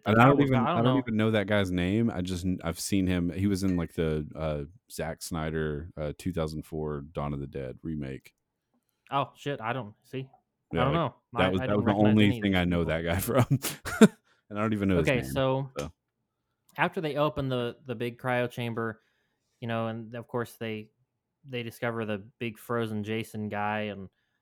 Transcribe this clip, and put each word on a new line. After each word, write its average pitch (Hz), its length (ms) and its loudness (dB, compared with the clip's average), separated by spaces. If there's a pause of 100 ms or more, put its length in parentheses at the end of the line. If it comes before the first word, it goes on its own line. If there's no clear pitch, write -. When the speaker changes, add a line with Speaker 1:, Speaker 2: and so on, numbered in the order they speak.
(120)
Speaker 1:
And 113 100 8
I 123 40 10
don't 143 120 8
Speaker 2:
cowboy 143 100 6
Speaker 1:
even, 131 60 2
Speaker 2:
guy, 120 60 4
I 123 40 0
Speaker 1:
I 156 120 0
Speaker 2:
don't 117 100 2
Speaker 1:
don't 127 100 4
Speaker 2:
know. 139 40 2
Speaker 1:
even 113 180 -2
know 110 140 2
that 104 160 2
guy's 101 220 2
name. 92 400 2
I 90 120 -4
just 90 220 -4
kn-, 90 200 0
I've 82 160 -4
seen 98 260 0
him. 87 260 0
He 98 140 -2
was 98 160 0
in, 95 140 2
like, 82 180 -2
the, 78 320 0 (100)
uh, 76 260 -4 (300)
Zack 80 300 -8
Snyder, 78 760 -4
uh, 73 200 -4
two 92 160 -4
thousand 78 320 -4
four 76 360 -6 (100)
Dawn 73 220 -4
of 69 60 -6
the 69 60 -8
Dead 65 380 -10
remake. 71 500 -8 (760)
Speaker 2:
Oh, 135 240 -2
shit. 139 260 -8
I 113 120 -2
don't, 110 200 -8 (120)
see? 131 220 -10 (460)
Speaker 1:
Yeah, 82 80 0
Speaker 2:
I - 40 2
don't 143 80 2
Speaker 1:
like, 165 80 0
Speaker 2:
know. 131 140 -4 (180)
Speaker 1:
that 120 100 0
Speaker 2:
I, 92 60 4
Speaker 1:
was, 92 120 2
Speaker 2:
I - 40 0
Speaker 1:
that - 20 0
Speaker 2:
didn't 104 100 2
Speaker 1:
was 107 80 2
the - 60 2
Speaker 2:
recognize 104 200 6
Speaker 1:
only 107 140 8
Speaker 2:
any 101 120 4
of 110 40 -8
Speaker 1:
thing 101 120 2
Speaker 2:
these 92 60 4
Speaker 1:
I 87 60 4
know 87 200 2
Speaker 2:
people. 80 80 0
Speaker 1:
that 82 80 0
guy 85 160 0
<laughs> - 840 0
from. 220 80 12 (420)
And 104 80 -10
I 104 40 0
don't 110 120 2
even 101 160 2
know 92 80 6
his 85 100 4
Speaker 2:
Okay, 135 140 2
Speaker 1:
name, 131 100 -6
Speaker 2:
so 135 460 0
Speaker 1:
so. 143 140 -6 (840)
Speaker 2:
after 170 240 -2
they 147 160 -4
open 147 320 0
the, 120 260 -2 (100)
the 127 100 -8
big 120 240 -6
cryo 123 300 -2
chamber, 113 520 -6 (580)
you 123 80 -8
know, 113 200 -2
and 113 280 -8
of 117 120 -12
course 120 320 -4
they, 110 300 -8 (580)
they 127 140 -6
discover 117 440 -4
the 104 180 -4 (160)
big 117 180 -6
frozen 110 460 -4
Jason 107 460 -6
guy, 104 320 -4
and 98 280 -8 (320)